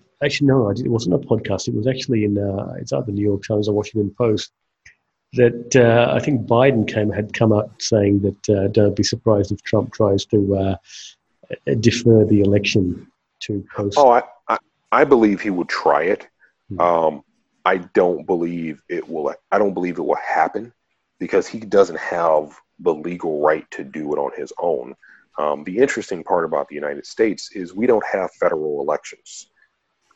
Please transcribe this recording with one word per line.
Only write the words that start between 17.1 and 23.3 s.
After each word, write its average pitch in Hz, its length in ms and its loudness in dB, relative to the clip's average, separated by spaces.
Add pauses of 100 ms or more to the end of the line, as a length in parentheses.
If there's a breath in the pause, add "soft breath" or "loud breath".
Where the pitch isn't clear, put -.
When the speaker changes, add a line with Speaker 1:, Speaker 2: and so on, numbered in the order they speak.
Speaker 2:
I 92 140 2
don't 90 480 0
believe 85 640 -4
it 85 180 -8
will, 76 260 -6 (160)
I 98 80 0
don't 101 160 0
believe 90 240 -6
it 85 40 -6
will 76 140 -2
happen - 560 -4 (460)
because 90 280 0
he 117 140 -12
doesn't 98 380 2
have 80 640 -2 (200)
the 85 120 0
legal 80 480 -6